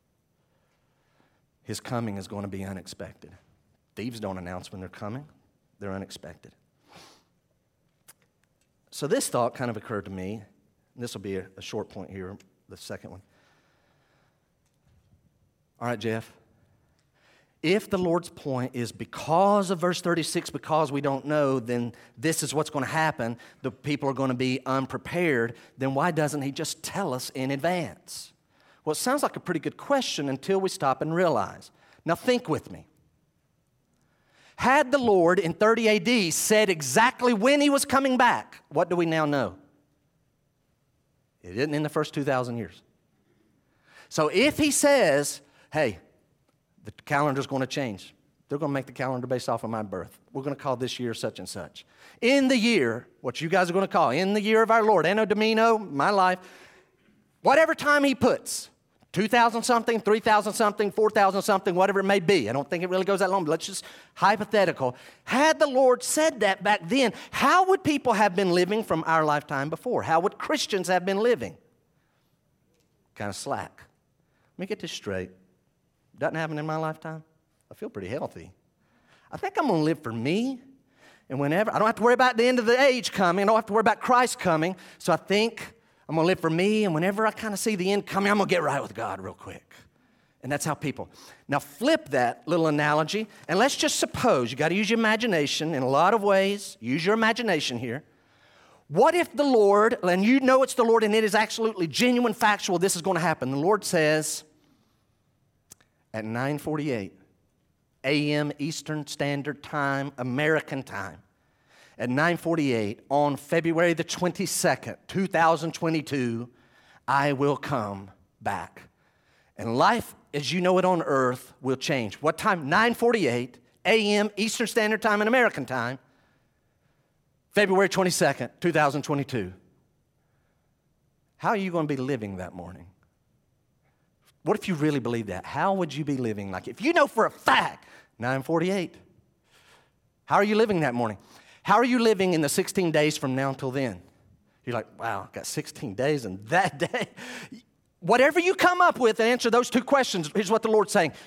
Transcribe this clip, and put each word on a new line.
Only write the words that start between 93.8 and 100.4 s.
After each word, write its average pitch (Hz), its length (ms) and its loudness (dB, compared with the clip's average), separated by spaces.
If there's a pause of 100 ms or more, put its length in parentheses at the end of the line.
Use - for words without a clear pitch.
suppose, 156 520 0
you 127 60 -10
gotta 156 180 0
use 202 140 0
your 226 100 0
imagination 208 760 0
in 131 80 -2
a 127 60 0
lot 165 260 4
of 214 80 0
ways, 202 580 0
use 135 240 -2
your 196 100 2
imagination 220 600 0
here. 120 280 -8 (840)
What 247 260 4
if 339 220 -2
the 285 80 2
Lord, 214 580 6
and 185 220 2
you 254 160 4